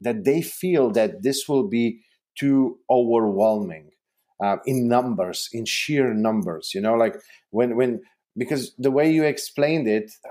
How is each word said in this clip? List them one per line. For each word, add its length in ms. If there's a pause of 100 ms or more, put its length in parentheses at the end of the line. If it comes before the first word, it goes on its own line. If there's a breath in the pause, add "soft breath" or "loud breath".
that 240
they 180
feel 480
that 320
this 260
will 200
be 320 (360 soft breath)
too 420 (120)
overwhelming, 1000 (520)
uh, 140 (100)
in 220
numbers, 640
in 120
sheer 480
numbers, 640
you 60
know, 140
like 200 (360 loud breath)
when, 260
when, 240 (360 loud breath)
because 420
the 120
way 220
you 100
explained 640
it, 240 (200)